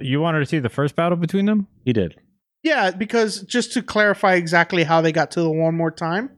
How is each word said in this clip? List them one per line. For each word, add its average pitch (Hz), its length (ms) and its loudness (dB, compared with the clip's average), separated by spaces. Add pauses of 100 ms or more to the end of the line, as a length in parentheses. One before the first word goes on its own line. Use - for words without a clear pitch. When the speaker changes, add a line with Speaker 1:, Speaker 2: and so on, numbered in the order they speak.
Speaker 1:
you 139 200 -2
wanted 160 200 0
to 139 60 0
see 165 120 -2
the 123 100 -2
first 139 280 -2
battle 170 200 0
between 180 300 -2
them? 208 220 0 (160)
Speaker 2:
He 127 80 0
did. 92 240 0 (480)
Speaker 3:
Yeah, 254 260 2
because 208 520 -2
just 233 320 -4
to 240 80 -2
clarify 202 520 2
exactly 170 480 2
how 160 180 4
they 160 120 2
got 156 200 0
to 170 100 -2
the 165 80 2
one 165 260 0
more 165 160 -2
time. 180 460 -6